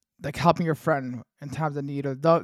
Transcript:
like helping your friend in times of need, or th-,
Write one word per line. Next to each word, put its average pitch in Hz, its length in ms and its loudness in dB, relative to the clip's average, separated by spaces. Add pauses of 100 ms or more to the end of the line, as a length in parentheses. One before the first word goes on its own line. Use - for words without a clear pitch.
(240)
like 147 100 -6
helping 170 320 4
your 160 80 2
friend 127 480 -2 (180)
in 147 100 -12
times 143 260 -4
of 143 80 -4
need, 139 220 -6
or 135 100 -4
th-, 160 280 4